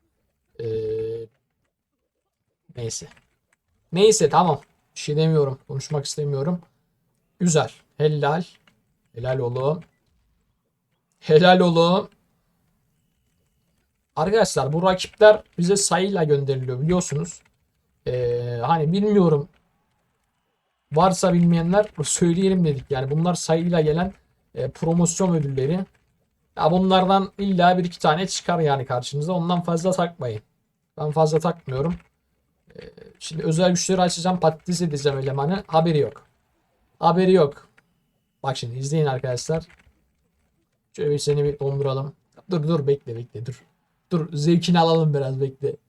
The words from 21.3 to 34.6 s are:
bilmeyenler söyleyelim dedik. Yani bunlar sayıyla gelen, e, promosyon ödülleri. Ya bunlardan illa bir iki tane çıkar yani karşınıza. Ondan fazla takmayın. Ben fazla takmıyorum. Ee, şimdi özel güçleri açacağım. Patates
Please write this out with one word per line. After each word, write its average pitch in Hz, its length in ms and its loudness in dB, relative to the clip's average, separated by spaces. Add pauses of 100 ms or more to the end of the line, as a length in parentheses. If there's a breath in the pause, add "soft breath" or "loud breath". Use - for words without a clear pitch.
bilmeyenler 175 520 4 (180)
söyleyelim 185 640 2
dedik. 139 240 -2
Yani 135 220 -2
bunlar 165 220 0
sayıyla 165 480 0
gelen, 165 320 0 (420)
e, - 140 -6
promosyon 170 680 0
ödülleri. 139 500 -2 (720)
Ya 156 140 0
bunlardan 190 640 2
illa 185 400 2
bir 180 80 -2
iki - 140 -10
tane 175 280 0
çıkar - 320 -4
yani 139 260 0
karşınıza. 139 480 -6
Ondan 175 280 -2
fazla 170 300 -2
takmayın. 127 500 -4 (560)
Ben 151 140 -6
fazla 156 280 2
takmıyorum. 165 560 -4 (840)
Ee, - 20 -18 (380)
şimdi - 240 -10
özel 165 260 2
güçleri 185 320 0
açacağım. 180 380 0
Patates 165 420 -2